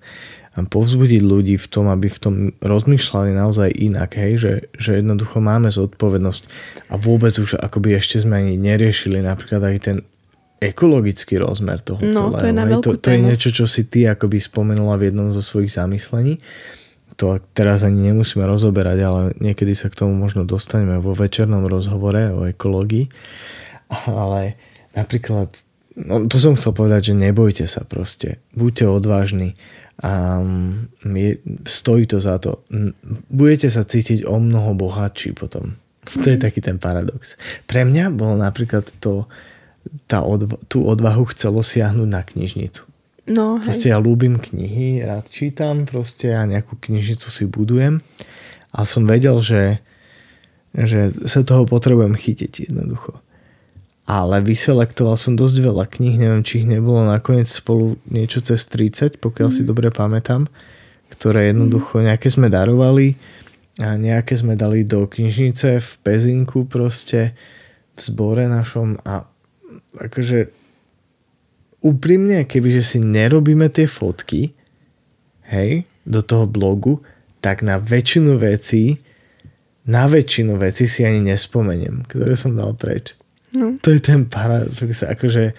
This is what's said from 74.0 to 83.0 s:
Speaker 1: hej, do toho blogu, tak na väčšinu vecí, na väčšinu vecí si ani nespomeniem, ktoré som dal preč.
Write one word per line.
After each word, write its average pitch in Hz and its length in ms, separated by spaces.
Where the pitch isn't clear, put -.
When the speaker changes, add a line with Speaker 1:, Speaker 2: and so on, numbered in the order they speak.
Speaker 1:
hej, 110 380
do 113 180
toho 113 240
blogu, 101 560
tak 98 220
na 110 160
väčšinu 127 600
vecí, 110 640
na 120 200
väčšinu 123 500
vecí 95 300
si 117 160
ani 110 200
nespomeniem, 101 840
ktoré 123 280
som 120 180
dal 107 220
preč. - 380